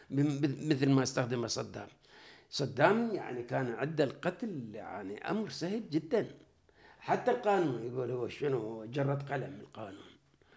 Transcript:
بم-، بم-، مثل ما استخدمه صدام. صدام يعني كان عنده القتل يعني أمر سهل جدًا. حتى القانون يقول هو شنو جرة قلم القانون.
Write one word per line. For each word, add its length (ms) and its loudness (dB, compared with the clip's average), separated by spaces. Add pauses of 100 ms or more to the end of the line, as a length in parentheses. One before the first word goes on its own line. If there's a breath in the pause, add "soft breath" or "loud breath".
بم-، 300 2
بم-، 300 0
مثل 200 4
ما 140 8
استخدمه 440 0
صدام. 400 -6 (640 loud breath)
صدام 640 4
يعني 280 -6
كان 300 0
عنده 300 0
القتل 720 -4
يعني 560 -8
أمر 180 0
سهل 400 -4
جدًا. 380 0 (720 soft breath)
حتى 320 2
القانون 520 2
يقول 280 -2
هو 160 -2
شنو 580 -2
جرة 300 0
قلم 460 -6
القانون. 500 -14 (460 soft breath)